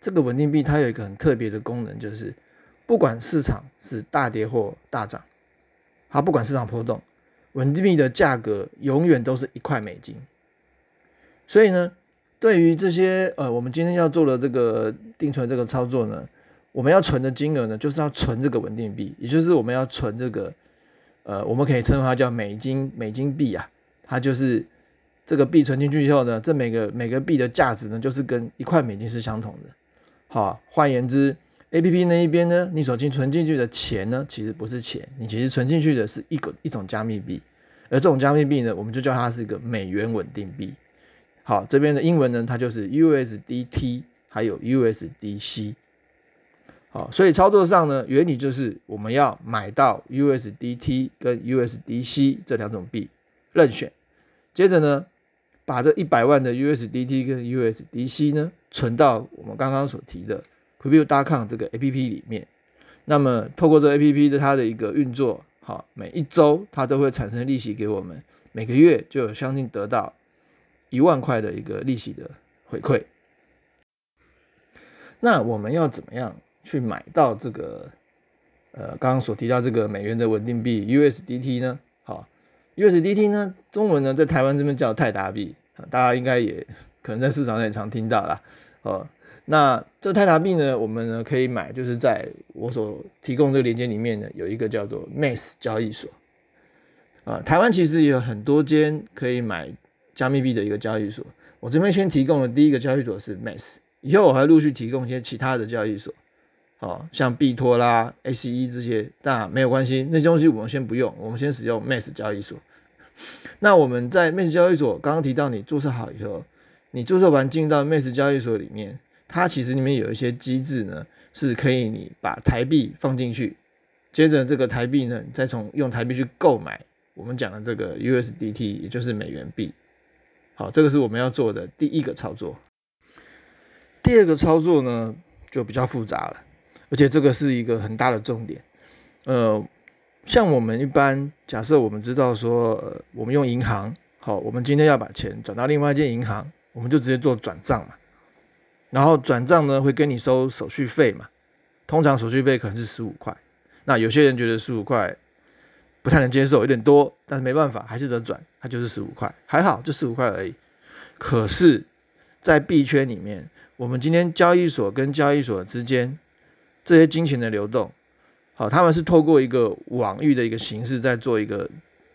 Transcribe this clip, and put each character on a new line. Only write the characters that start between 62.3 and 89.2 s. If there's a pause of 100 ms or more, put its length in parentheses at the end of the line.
那
么
透
过
这
个
A
P
P
的
它
的
一
个
运
作， (180)
好，
每
一
周
它
都
会
产
生
利
息
给
我
们， (280)
每
个
月
就
有
相
信
得
到 (800)
一
万
块
的
一
个
利
息
的 (380)
回
馈。 (2250)
那
我
们
要
怎
么
样 (300)
去
买
到
这
个， (840)
呃，
刚
刚
所
提
到
这
个
美
元
的
稳
定
币
U
S
D
T
呢？ (260)
好 (480)
，U
S
D
T
呢， (180)
中
文
呢，
在
台
湾
这
边
叫
泰
达
币， (220)
啊，
大
家
应
该
也 (360)
可
能
在
市
场
上
也
常
听
到
啦。 (420)
哦， (400)